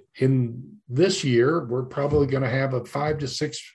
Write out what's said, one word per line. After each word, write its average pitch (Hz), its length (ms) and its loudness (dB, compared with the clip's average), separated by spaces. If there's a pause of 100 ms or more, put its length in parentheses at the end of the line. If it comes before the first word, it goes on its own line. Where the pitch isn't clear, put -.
(200)
in 127 580 0 (120)
this 175 340 0
year, 135 420 4
we're 123 180 -4
probably 143 440 0
gonna 131 220 0
have 131 240 0
a 120 100 -2
five 147 360 -2
to 135 100 -4
six - 340 -6 (100)